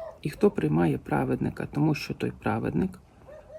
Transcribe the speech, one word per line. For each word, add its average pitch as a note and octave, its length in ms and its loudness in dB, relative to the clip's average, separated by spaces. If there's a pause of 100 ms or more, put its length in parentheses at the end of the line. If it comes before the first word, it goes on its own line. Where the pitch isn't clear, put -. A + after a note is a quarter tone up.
(220)
І D#3 80 -4
хто G#3 220 4
приймає D#3 460 2
праведника, C3 760 -2
тому D3+ 240 2
що - 180 -8
той B2 180 -2
праведник, C#3+ 680 -2 (600)